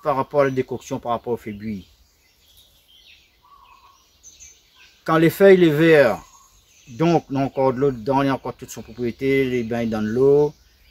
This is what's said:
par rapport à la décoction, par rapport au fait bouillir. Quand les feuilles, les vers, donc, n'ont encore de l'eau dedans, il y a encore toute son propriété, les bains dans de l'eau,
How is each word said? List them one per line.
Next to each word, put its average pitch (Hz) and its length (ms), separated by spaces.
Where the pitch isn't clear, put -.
par 147 120
rapport 139 260
à 139 40
la 135 60
décoction, 127 480
par 120 140
rapport 117 200
au 110 40
fait 107 160
bouillir. 101 320
Quand 160 140
les 165 140
feuilles, 196 260
les 170 140
vers, 147 500
donc, 156 420
n'ont 139 160
encore 135 280
de 120 60
l'eau 143 120
dedans, 131 300
il 139 60
y - 20
a 135 60
encore 123 200
toute - 140
son 117 140
propriété, 135 640
les 123 180
bains 117 240
dans 110 140
de 107 60
l'eau, 139 460